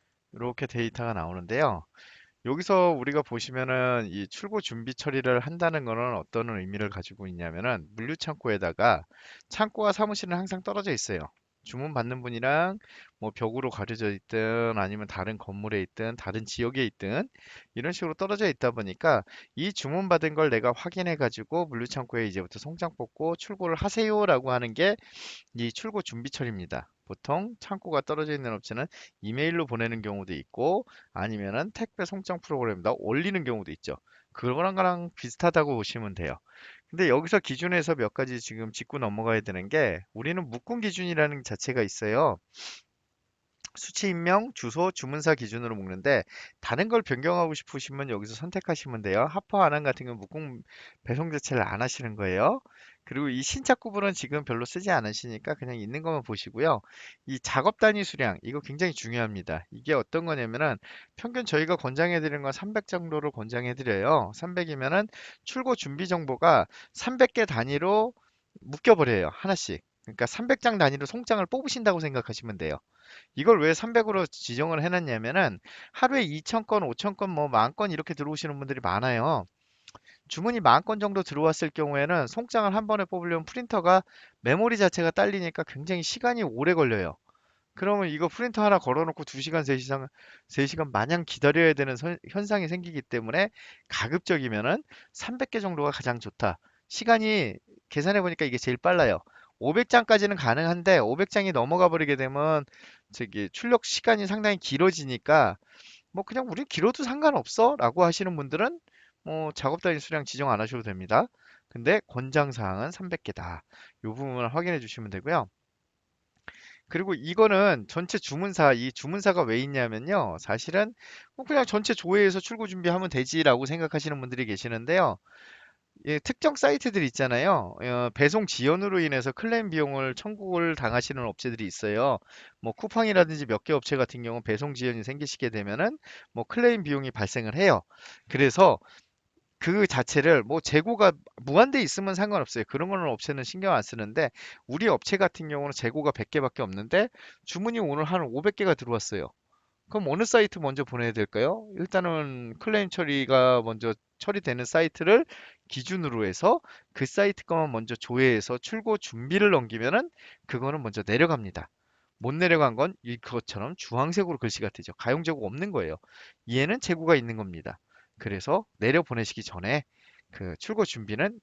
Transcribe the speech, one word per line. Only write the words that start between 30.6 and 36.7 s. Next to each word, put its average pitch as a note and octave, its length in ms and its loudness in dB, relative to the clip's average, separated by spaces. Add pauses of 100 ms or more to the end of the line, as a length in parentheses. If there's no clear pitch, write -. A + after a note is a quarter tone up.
아니면은 G#2 580 -4
택배 - 340 -8
송장 F#3 360 -8
프로그램에다 A2+ 560 -2
올리는 E3+ 460 -2
경우도 A2 300 -4
있죠. C#2+ 240 -10 (340)
그거랑 D#3+ 440 -2
거랑 F3+ 400 0
비슷하다고 D3+ 600 2
보시면 G#2+ 400 -4
돼요. C#2+ 240 -6 (480)